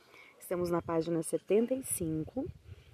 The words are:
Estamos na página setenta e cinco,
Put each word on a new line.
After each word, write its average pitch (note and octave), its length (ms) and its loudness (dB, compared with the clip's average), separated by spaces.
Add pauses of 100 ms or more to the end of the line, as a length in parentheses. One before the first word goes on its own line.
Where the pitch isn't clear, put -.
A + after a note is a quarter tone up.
(400)
Estamos F3+ 300 -2
na E3+ 120 2
página E3 420 0
setenta A3 500 2
e C4 80 -4
cinco, D#3+ 640 -4 (480)